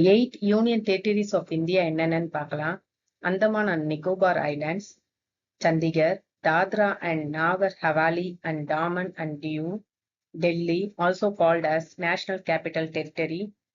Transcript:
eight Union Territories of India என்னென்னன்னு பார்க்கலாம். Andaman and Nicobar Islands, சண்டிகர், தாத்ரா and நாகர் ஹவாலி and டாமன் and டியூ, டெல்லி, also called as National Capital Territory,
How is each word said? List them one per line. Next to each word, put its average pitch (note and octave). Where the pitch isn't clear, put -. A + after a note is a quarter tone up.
eight A#3
Union A3
Territories G#3
of E3+
India E3
என்னென்னன்னு E3
பார்க்கலாம். D3+
Andaman G#3
and D#3+
Nicobar F3+
Islands, D3+
சண்டிகர், E3
தாத்ரா F#3+
and D#3+
நாகர் F3+
ஹவாலி E3
and D#3+
டாமன் F3
and D#3
டியூ, D#3
டெல்லி, E3+
also F#3
called E3
as D#3+
National F#3
Capital D#3+
Territory, D#3+